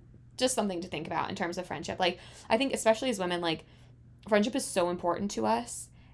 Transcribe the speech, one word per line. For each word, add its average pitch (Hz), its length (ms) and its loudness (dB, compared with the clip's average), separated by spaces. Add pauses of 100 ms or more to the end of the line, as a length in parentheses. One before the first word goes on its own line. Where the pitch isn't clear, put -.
(360)
just 254 180 2
something 196 280 0
to 185 60 -8
think 165 200 -6
about 165 200 0
in 190 60 -4
terms 175 240 -4
of 175 80 -6
friendship. - 320 -6
Like, 180 220 2 (280)
I 226 80 4
think 269 160 2
especially 220 380 2
as 208 80 0
women, 175 220 0
like, 165 240 0 (640)
friendship 208 260 4
is 269 100 0
so 175 260 2
important 180 420 0
to 220 120 -2
us, 233 440 -2 (260)